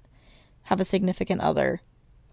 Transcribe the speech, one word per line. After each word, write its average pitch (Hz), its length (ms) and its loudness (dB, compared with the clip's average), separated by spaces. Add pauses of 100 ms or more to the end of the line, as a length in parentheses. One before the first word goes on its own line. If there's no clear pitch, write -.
(640)
have 190 160 0
a 190 40 0
significant 185 560 -2
other." 143 400 2 (520)